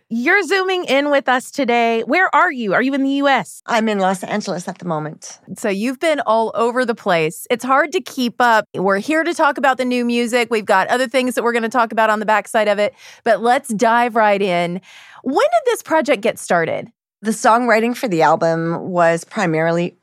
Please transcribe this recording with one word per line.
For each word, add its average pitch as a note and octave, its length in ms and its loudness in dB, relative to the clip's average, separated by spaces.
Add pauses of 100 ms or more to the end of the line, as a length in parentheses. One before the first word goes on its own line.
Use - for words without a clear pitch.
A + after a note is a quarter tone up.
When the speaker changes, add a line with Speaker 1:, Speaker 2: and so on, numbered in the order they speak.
Speaker 1:
you're D#4+ 340 0
Zooming F#4 400 0
in C#4+ 260 0
with C#4 200 2
us B3 220 -2
today. A#3 520 0
Where F4 320 0
are F4 160 4
you? A3+ 220 -4
Are F3+ 80 2
you C4+ 120 0
in C#4 80 -2
the C4+ 100 0
U C#4 180 2
S? A#3+ 360 -2
Speaker 2:
I'm A3 220 0
in G#3 100 0
Los F#3+ 280 0
Angeles F3+ 420 -6
at F3 120 -12
the F3+ 60 -16
moment. D#3 540 -8 (160)
Speaker 3:
So A3 140 -4
you've A3+ 320 -4
been D#4 240 0
all A3 280 0
over A#3 300 0
the A3+ 100 -2
place. E3+ 560 -2
It's A#3+ 140 -2
hard C4+ 300 2
to F4+ 80 -2
keep A#3+ 400 -4
up. A3+ 240 4 (100)
We're F#3+ 240 0
here D#4 240 0
to E4 100 -2
talk D4 240 2
about B3+ 200 2
the B3+ 80 -4
new B3 180 -2
music. A#3+ 480 0
We've G#3+ 140 -2
got F#3+ 240 2
other B3 180 0
things B3+ 280 -2
that B3 100 -2
we're A#3 80 0
gonna A3+ 160 -2
talk A#3 240 0
about A3 160 2
on G#3+ 100 0
the G#3+ 60 -6
backside G#3+ 420 0
of G3+ 100 2
it. G#3 160 0 (300)
But G#3 180 2
let's B3 280 0
dive A3+ 480 0
right G#3 240 2
in. F3 400 -2 (420)
When C4+ 120 -4
did D#5 280 2
this A#4 180 -2
project C#4+ 400 0
get A3 160 -2
started? D#3 540 -2 (300)
Speaker 2:
The A3 100 -4
songwriting A#3 640 2
for A#3+ 140 -6
the E3 120 0
album E3 680 0
was E3+ 340 2
primarily E3+ 800 -2